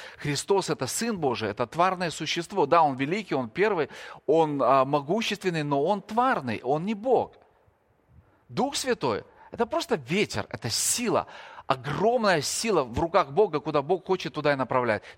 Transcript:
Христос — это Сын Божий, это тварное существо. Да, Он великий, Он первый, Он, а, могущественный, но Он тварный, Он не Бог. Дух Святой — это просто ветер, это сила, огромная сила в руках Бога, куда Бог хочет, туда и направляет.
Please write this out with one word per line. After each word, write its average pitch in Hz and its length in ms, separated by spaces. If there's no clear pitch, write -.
Христос — 147 540
это 135 160
Сын 226 300
Божий, 117 320
это 113 180
тварное 180 440
существо. 165 560
Да, 165 160
Он 139 140
великий, 165 380
Он 127 140
первый, 139 400
Он, 151 360
а, 131 220
могущественный, 165 800
но 143 220
Он 196 180
тварный, 214 600
Он 147 220
не 220 100
Бог. 202 400
Дух 214 260
Святой — 151 500
это 226 120
просто 302 300
ветер, 151 560
это - 200
сила, 175 580
огромная 160 720
сила 185 420
в 120 160
руках 165 320
Бога, 156 300
куда 151 220
Бог 180 240
хочет, 180 260
туда 147 220
и - 20
направляет. 123 480